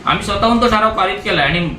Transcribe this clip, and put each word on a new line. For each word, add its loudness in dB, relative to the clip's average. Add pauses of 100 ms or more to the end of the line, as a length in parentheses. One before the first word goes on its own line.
आम्ही -2
स्वतःहून 0
तो 4
ठराव 2
पारित -2
केलाय 0
आणि -2